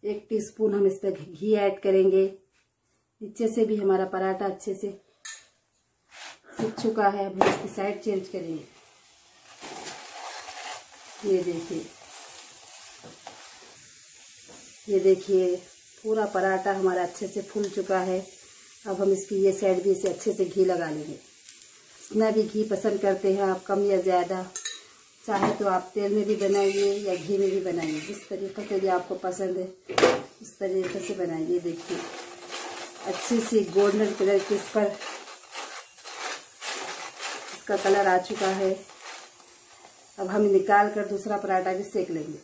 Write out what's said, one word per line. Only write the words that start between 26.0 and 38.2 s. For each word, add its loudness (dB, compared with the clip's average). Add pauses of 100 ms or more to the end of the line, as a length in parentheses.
में 2
भी 2
बनाइए 4
या -2
घी -2
में 4
भी 0
बनाइए, -2
जिस -10
तरीके -8
से -2
भी 0
आपको 0
पसंद -4
है -4 (760)
उस -12
तरीके -2
से -6
बनाइए। -2
देखिए -6 (1080)
अच्छी 0
सी 4 (100)
golden 4
color 4
के 0
इस -2
पर 2 (2750)
इसका -4
color 6
आ 6